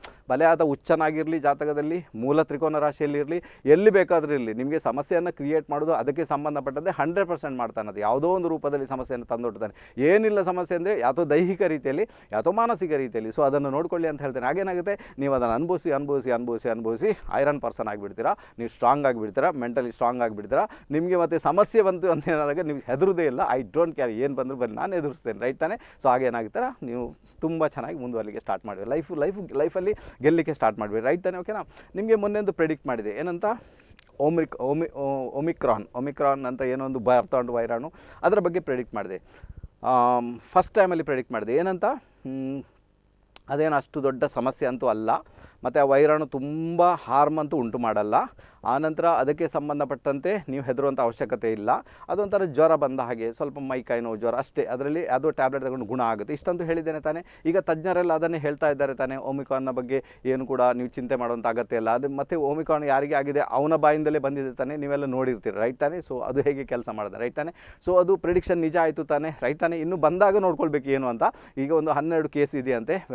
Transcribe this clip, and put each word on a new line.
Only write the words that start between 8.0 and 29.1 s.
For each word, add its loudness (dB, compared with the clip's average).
ಒಂದು 0
ರೂಪದಲ್ಲಿ -2
ಸಮಸ್ಯೆಯನ್ನು -6
ತಂದೊಡ್ತಾನೆ. -6
ಏನಿಲ್ಲ 4
ಸಮಸ್ಯೆ -2
ಅಂದರೆ -2
ಯಾತೋ 0
ದೈಹಿಕ 2
ರೀತಿಯಲ್ಲಿ, 0
ಯಾತೋ 2
ಮಾನಸಿಕ 0
ರೀತಿಯಲ್ಲಿ. -2
So 0
ಅದನ್ನು 2
ನೋಡ್ಕೊಳ್ಳಿ -2
ಅಂತ -6
ಹೇಳ್ತೇನೆ. -4
ಹಾಗೇನಾಗುತ್ತೆ, -4
ನೀವು 0
ಅದನ್ನು 2
ಅನುಭವಿಸಿ, -2
ಅನುಭವಿಸಿ, -2
ಅನುಭವಿಸಿ, -2
ಅನುಭವಿಸಿ -2
ಐರನ್ 2
ಪರ್ಸನ್ -6
ಆಗಿಬಿಡ್ತೀರಾ. -4
ನೀವು -6
ಸ್ಟ್ರಾಂಗ್ 4
ಆಗಿಬಿಡ್ತೀರಾ, 0
ಮೆಂಟಲಿ -4
ಸ್ಟ್ರಾಂಗ್ 0
ಆಗಿಬಿಡ್ತೀರಾ. 0
ನಿಮಗೆ 0
ಮತ್ತೆ 2
ಸಮಸ್ಯೆ 4
ಬಂತು 2
ಅಂತ -2
ಏನಾದಾಗ 0
ನೀವು -4
ಹೆದರುದೇ 2
ಇಲ್ಲ. 0
"I 0
don't 0
care, -2
ಏನು -2
ಬಂದರೂ -4
ಬರಲಿ, -4
ನಾನು -4
ಎದುರಿಸ್ತೇನೆ", -6
ರೈಟ್ -4
ತಾನೇ? -2
So -8
ಹಾಗೇನಾಗುತ್ತೀರಾ, 0
ನೀವು -8
ತುಂಬ 0
ಚೆನ್ನಾಗಿ -8
ಮುಂದುವರಲಿಕ್ಕೆ -6
ಸ್ಟಾರ್ಟ್ -4
ಮಾಡಿರಿ. -8
ಲೈಫ್, -4